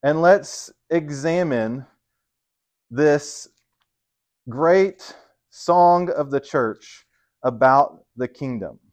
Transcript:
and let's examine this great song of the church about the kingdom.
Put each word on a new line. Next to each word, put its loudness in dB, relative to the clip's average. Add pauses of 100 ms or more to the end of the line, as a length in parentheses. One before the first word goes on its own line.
and 0
let's 2 (180)
examine -4 (1040)
this -2 (1000)
great 0 (360)
song 2
of -4
the -2
church -6 (380)
about 2 (120)
the -6
kingdom. -10 (140)